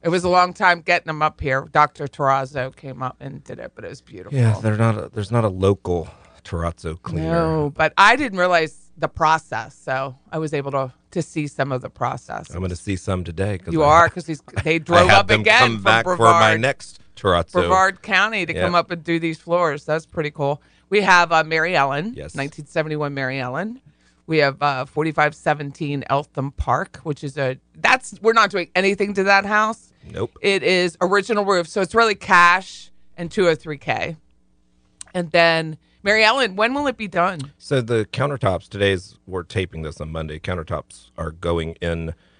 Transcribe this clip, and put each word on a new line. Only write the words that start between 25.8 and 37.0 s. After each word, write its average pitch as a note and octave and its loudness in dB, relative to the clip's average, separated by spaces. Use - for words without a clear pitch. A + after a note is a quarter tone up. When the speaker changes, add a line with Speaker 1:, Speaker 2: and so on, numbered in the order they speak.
Speaker 1:
Eltham C#3 -4
Park, - -2
which D3 -8
is C#3 -8
a, C3 -4
that's, G3 0
we're A3+ 4
not G#3+ 4
doing F#3 -4
anything G3 0
to G3 0
that G3 4
house. G#3+ -2
Speaker 2:
Nope. - -8
Speaker 1:
It G3 0
is F3+ 0
original G3+ 0
roof, F#3 0
so - -4
it's F#3 -2
really A3 4
cash F3+ 4
and E3+ -8
two F#3 2
oh D#3+ 4
three D3+ -10
K. - -4
And F3 -4
then, D#3+ 2
Mary G#3+ 2
Ellen, A3 2
when A#3 0
will C#4+ -4
it B3 -4
be G#3+ -10